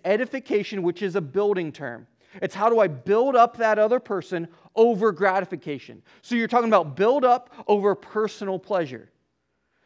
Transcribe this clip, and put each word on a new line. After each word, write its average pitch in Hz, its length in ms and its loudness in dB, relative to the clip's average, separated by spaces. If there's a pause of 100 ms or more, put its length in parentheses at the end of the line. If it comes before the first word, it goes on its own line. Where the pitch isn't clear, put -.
edification, 214 760 -2
which 175 220 -2
is 185 120 -4
a 196 60 -2
building 180 500 -2
term. 120 360 -14 (340)
It's 185 140 -6
how 214 140 0
do 226 100 4
I 196 80 4
build 202 480 0
up 233 220 4
that 220 200 0
other 220 220 2
person 175 480 -8 (280)
over 220 360 4
gratification. 175 880 -4 (220)
So - 100 -8
you're 233 140 0
talking 233 200 2
about 170 280 2
build 247 280 2
up 247 280 2 (160)
over 202 260 2
personal 202 640 -6
pleasure. 165 540 -6 (720)